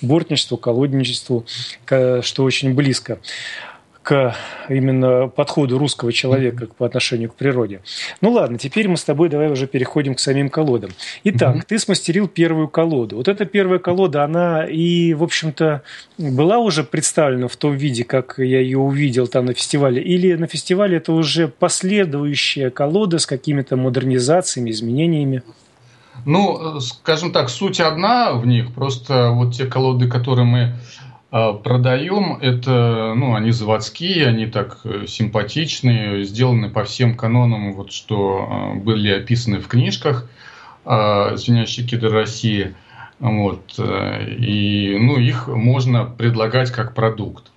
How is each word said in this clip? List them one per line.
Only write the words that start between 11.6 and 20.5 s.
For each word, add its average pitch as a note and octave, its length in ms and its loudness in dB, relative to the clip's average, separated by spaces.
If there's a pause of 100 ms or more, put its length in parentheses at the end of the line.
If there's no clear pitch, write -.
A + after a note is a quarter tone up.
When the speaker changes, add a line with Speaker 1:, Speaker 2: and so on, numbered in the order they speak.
Speaker 1:
ты A3 100 -2
смастерил F#3+ 500 0
первую D#3+ 400 0
колоду. C3+ 480 0
Вот B2+ 120 -2
эта G3+ 160 -2
первая F#3 340 0
колода, F3 460 0
она E3 400 0
и, E3+ 500 2
в D3 80 0
общем-то, D#3 600 -2 (360)
была D#3 400 2
уже E3 240 0
представлена C3+ 640 0
в - 80 -10
том D3 200 0
виде, C3 280 -2
как C3 340 -2
я C3 220 2
ее C3 200 0
увидел C3+ 480 2
там B2+ 180 0
на B2 80 0
фестивале, C#3 480 0
или F3+ 320 2
на E3 140 -2
фестивале F#3 480 0